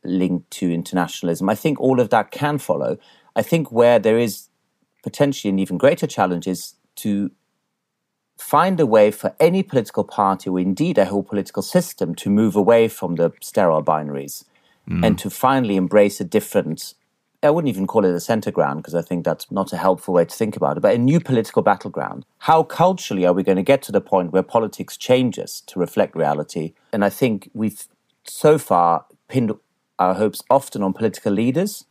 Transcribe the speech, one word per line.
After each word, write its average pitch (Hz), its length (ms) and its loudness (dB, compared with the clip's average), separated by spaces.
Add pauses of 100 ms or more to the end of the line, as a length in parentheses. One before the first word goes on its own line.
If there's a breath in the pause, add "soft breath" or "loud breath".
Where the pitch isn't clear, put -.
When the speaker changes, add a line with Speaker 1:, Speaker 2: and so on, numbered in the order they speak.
Speaker 1:
linked 90 460 -2
to 87 240 -4
internationalism. 85 760 -4
I 220 60 0
think 156 240 -4
all 131 200 0
of 117 100 -6
that - 220 0
can 147 260 -4
follow. 71 400 -4 (380 soft breath)
I 113 80 0
think 160 280 -2
where 120 280 6
there 110 180 4
is 117 300 -2 (560)
potentially 139 460 -2
an 95 100 0
even 95 180 -2
greater 147 280 2
challenge 90 420 -2
is 92 260 -6 (220)
to 101 360 -4 (1080)
find 170 420 0
a 156 60 2
way 107 240 6
for - 300 -4
any 175 240 4
political 110 400 -2
party 95 460 0
or 92 100 0
indeed 101 380 -2
a 98 80 6
whole 98 180 -2
political 98 400 -6
system 95 500 -2
to - 160 -6
move 104 260 4
away 113 320 6
from 90 280 -8
the 82 160 2 (100)
sterile 82 420 0
binaries 71 600 -4 (460)
Speaker 2:
Mm. 85 160 0
Speaker 1:
and 104 140 2
to 101 100 -8
finally 127 480 0
embrace 101 420 2
a 101 60 -6
different, 85 680 -2 (480)
I 147 100 4
wouldn't 156 180 0
even 95 180 -2
call 107 160 2
it 92 100 2
a 87 60 -2
center 107 320 -4
ground, 76 320 -2
'cause 78 120 -8
I 85 60 0
think 85 220 -6
that's - 260 -4
not 98 220 -4
a 87 60 -8
helpful 92 360 -2
way 85 120 4
to - 100 -10
think 107 220 -4
about 71 180 -2
it, 87 60 -8
but 104 140 4
a - 20 0
new 135 240 2
political 113 400 0
battleground. 87 640 -4 (140)
How 160 240 4
culturally 160 640 0
are 90 80 6
we 92 100 0
gonna 95 200 2
get 135 200 4
to - 100 -12
the 98 80 0
point 87 320 0
where 92 100 2
politics - 540 -4
changes - 680 -2
to - 120 -8
reflect 90 360 0
reality? 78 580 -4 (180)
And 101 140 0
I 101 40 2
think 107 440 -2
we've 104 340 -6 (380)
so 156 320 2
far 85 480 2 (240)
pinned 113 240 0 (460)
our 92 140 2
hopes 101 380 -4
often 127 320 0
on 95 100 0
political 107 400 -4
leaders, 131 580 -2